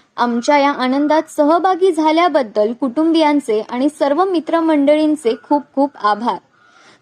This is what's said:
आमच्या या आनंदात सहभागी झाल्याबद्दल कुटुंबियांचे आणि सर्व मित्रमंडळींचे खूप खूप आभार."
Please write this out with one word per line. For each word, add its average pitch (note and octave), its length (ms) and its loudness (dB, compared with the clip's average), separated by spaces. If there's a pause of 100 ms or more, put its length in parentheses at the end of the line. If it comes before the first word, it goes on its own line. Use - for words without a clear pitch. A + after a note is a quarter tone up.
(160)
आमच्या A#3+ 420 0
या C#4 120 2
आनंदात C#4+ 520 0 (140)
सहभागी E4+ 560 2
झाल्याबद्दल D4+ 800 0
कुटुंबियांचे D4 1000 0
आणि B3+ 180 -2 (100)
सर्व D4 260 0
मित्रमंडळींचे D#4 1120 0 (120)
खूप D4 140 0 (120)
खूप C#4 160 0 (120)
आभार." G#3+ 340 -2 (640)